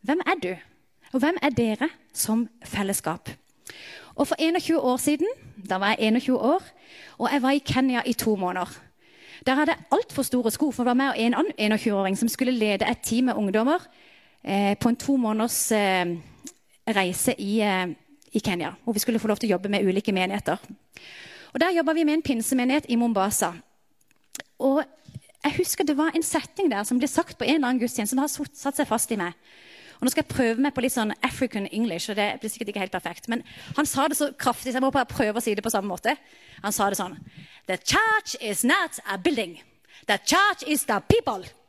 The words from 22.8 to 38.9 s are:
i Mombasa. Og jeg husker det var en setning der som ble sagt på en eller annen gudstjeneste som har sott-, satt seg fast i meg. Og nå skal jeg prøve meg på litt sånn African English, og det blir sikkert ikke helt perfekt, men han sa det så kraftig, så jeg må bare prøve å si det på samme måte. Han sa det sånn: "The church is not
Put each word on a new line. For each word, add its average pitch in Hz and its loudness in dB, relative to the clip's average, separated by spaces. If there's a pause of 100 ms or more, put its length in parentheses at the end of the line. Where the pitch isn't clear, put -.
i 240 2
Mombasa. 202 2 (1080)
Og 269 2 (600)
jeg 285 2
husker - 0
det 285 2
var 311 4
en 330 2
setning 330 0
der 202 0
som 247 0
ble 262 2
sagt - 0
på 233 -2
en 254 4
eller 277 4
annen 254 2
gudstjeneste 226 -2
som 262 2
har 294 0
sott-, - -6
satt - -4
seg 269 2
fast 226 0
i 220 -2
meg. 175 -4 (640)
Og - -8
nå 254 2
skal - 0
jeg - -14
prøve 226 2
meg 277 2
på 247 -2
litt 254 0
sånn 214 0 (100)
African 220 -2
English, 202 -2
og 202 -2
det 208 2 (120)
blir 214 -8
sikkert 208 -8
ikke 196 -6
helt 190 -10
perfekt, 180 -8
men 240 -4 (360)
han 294 2
sa 269 0
det - -2
så 294 0
kraftig, - -2
så 233 -2
jeg 254 2
må 269 2
bare 254 2
prøve 214 0
å - -8
si 214 0
det 202 -6
på 226 -2
samme 202 0
måte. 196 -2 (480)
Han 202 -4
sa 202 2
det 190 -4
sånn: 190 -6 (520)
"The 185 -2
church 440 2
is 214 -4
not 339 2